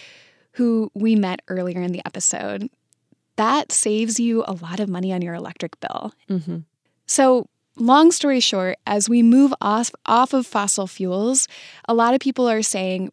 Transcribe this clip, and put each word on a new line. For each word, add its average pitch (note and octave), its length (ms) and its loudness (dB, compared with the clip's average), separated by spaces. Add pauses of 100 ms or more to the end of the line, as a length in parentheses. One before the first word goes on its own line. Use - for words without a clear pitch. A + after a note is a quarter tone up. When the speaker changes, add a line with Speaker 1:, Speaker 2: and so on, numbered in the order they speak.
(540)
Speaker 1:
who A3+ 420 0
we A3 200 2
met F#3+ 320 0
earlier F3+ 340 -6
in F3+ 100 -4
the F3 140 -8
episode, - 640 -6 (680)
that B3+ 360 0
saves A3 480 -2
you A#3 280 0
a G3 60 -6
lot E3+ 260 -10
of G#3 100 -4
money F#3 240 -4
on F3+ 80 -4
your E3+ 140 -6
electric - 440 -12
bill. - 340 -10 (160)
Speaker 2:
Mm-hmm. E3+ 300 -6 (460)
Speaker 1:
So, B3+ 420 2 (300)
long C#4 320 6
story C#4 300 2
short, F#3 380 -2 (100)
as G#3 220 -2
we A#3+ 120 4
move C4 380 6
off, G#3+ 320 -2 (140)
off B3 280 2
of C4 140 0
fossil G3+ 400 -4
fuels, G3 580 -2 (440)
a A#3 40 2
lot A#3 200 4
of C4 80 0
people B3+ 280 0
are A3 120 0
saying F#3+ 520 -4